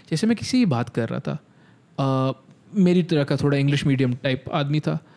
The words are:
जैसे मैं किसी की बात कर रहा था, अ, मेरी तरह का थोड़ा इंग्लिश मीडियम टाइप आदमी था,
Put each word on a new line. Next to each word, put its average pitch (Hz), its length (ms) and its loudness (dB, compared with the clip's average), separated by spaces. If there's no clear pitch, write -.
जैसे 170 180 -2
मैं 233 100 2
किसी - 200 -2
की 247 80 4
बात 120 240 0
कर - 200 -4
रहा 123 100 -6
था, 151 200 -6
अ, 135 360 0
मेरी 180 280 4
तरह 156 200 2
का 143 120 0
थोड़ा 143 220 0
इंग्लिश 139 280 0
मीडियम 131 280 2
टाइप 131 400 -4
आदमी 147 260 -2
था, 156 200 -4